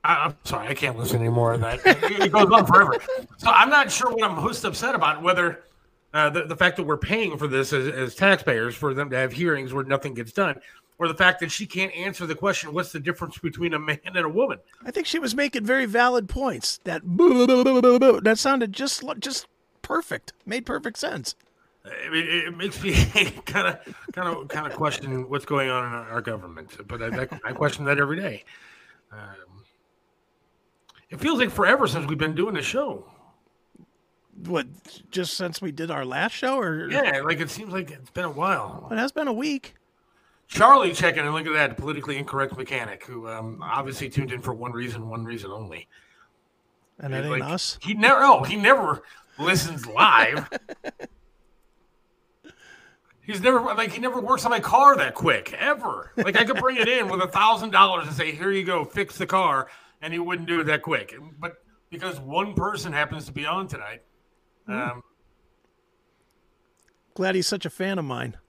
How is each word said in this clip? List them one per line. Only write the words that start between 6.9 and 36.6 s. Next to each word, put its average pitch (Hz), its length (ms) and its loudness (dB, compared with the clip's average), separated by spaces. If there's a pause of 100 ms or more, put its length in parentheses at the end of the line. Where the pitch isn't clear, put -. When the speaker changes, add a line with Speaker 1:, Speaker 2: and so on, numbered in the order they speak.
Speaker 1:
paying 190 400 -2
for 147 100 -4
this 135 280 0
as, 135 140 0
as 131 260 -6
taxpayers 123 600 2
for 143 200 -2
them 139 160 -4
to 127 60 -2
have 131 180 -2
hearings 139 400 -2
where 135 100 -4
nothing 139 300 -2
gets 113 180 -10
done, 180 260 0 (380)
or 170 100 -2
the 160 80 0
fact 180 260 4
that 160 120 -4
she 202 140 -6
can't 185 280 -6
answer 180 300 -8
the 156 100 -4
question, 160 380 -2
"What's 180 200 -4
the 160 80 -8
difference 160 360 -6
between 165 380 -4
a 151 40 -2
man 151 280 -4
and 185 100 -8
a 160 140 0
woman?" 233 300 0 (260)
Speaker 2:
I - 40 -8
think 339 160 -4
she 320 120 -2
was 247 160 -4
making 262 320 -2
very 262 180 2
valid 240 420 2
points. 247 580 -4
That 185 200 -6
boo, 247 420 6
boo, - 0 -
boo, 254 180 6
boo, 254 180 6
boo, 247 160 8
boo, 262 240 8
that 220 160 4
sounded 247 340 0
just 269 320 -6
li-, 277 140 -8
just - 280 -8 (360)
perfect. - 500 -6 (140)
Made 233 180 -6
perfect 262 320 -6
sense. 277 380 -6 (500)
Speaker 1:
I 98 260 -10
mean, 165 180 -2
it 170 260 -2
makes 180 280 -8
me 190 100 -2
<laughs> - 540 2
kinda, 180 340 0 (320)
kinda, 170 380 -6
kinda 151 240 -6
question 135 560 -4
what's 139 160 -6
going 135 240 0
on 127 160 -2
in 120 80 -8
our, 113 160 -10
our 117 100 -4
government. 87 560 -12 (100)
But 117 140 -12
I, 117 220 -4
I, 127 60 -6 (180)
I 123 60 -6
question 147 340 -2
that 143 120 2
every 143 220 0
day. 180 240 -8 (680)
Um, 98 540 -20 (1400)
it 151 100 -16
feels 269 200 0
like 240 120 2
forever 214 360 4
since 143 200 -2
we've 151 120 -4
been 156 160 0
doing 196 180 -2
the 160 80 -4
show. - 460 -4 (1400)
Speaker 2:
What, 165 220 -4 (440)
just 180 220 -6
since 175 300 -8
we 165 100 -6
did 165 180 -8
our 143 140 -6
last 143 280 -4
show, 269 260 -2
or? 165 320 -4